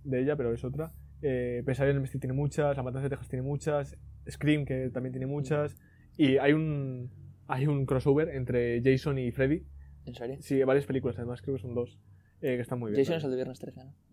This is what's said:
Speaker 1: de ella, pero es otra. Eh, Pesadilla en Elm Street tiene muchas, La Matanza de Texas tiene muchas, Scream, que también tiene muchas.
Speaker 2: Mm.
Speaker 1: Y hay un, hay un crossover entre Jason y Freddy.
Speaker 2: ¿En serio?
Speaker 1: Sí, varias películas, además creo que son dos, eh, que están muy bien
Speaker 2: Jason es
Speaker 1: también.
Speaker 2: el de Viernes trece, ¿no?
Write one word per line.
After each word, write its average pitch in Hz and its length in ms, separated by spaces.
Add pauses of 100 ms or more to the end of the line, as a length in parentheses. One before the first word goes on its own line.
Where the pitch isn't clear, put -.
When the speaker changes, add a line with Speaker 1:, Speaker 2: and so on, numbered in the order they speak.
Speaker 1:
de 135 180
ella, 147 140
pero 120 180
es 117 100
otra. 143 300 (280)
Eh, 123 440
Pesadilla 139 260
en 139 60
Elm 135 80
Street 131 160
tiene 127 140
muchas, 143 420
La 131 60
Matanza 127 200
de 143 60
Texas - 200
tiene 131 140
muchas, 143 540 (320)
Scream, 147 360
que 131 260
también 127 200
tiene 127 160
muchas. 147 480
Speaker 2:
Mm. - 460
Speaker 1:
Y 135 160
hay 139 160
un, 139 560 (380)
hay 131 200
un 143 180
crossover 143 440
entre 123 540
Jason 135 360
y 123 120
Freddy. 135 320 (420)
Speaker 2:
¿En 120 80
serio? 123 260
Speaker 1:
Sí, 135 240
varias 135 220
películas, 131 320
además 120 240
creo 139 140
que 95 80
son 120 100
dos, 120 260 (420)
eh, 127 160
que 123 40
están 123 160
muy 117 140
bien 123 120
Speaker 2:
Jason 165 140
es 151 60
Speaker 1:
también. - 20
Speaker 2:
el 135 60
de 127 60
Viernes 131 220
trece, - 260
¿no? 139 80 (200)